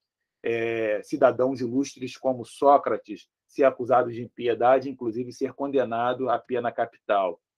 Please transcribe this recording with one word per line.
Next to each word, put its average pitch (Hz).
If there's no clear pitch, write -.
é, 113
cidadãos 127
ilustres 127
como 127
Sócrates 113
ser -
acusado 123
de 117
impiedade, 120
inclusive 123
ser 127
condenado 123
à 117
pena 120
capital. 101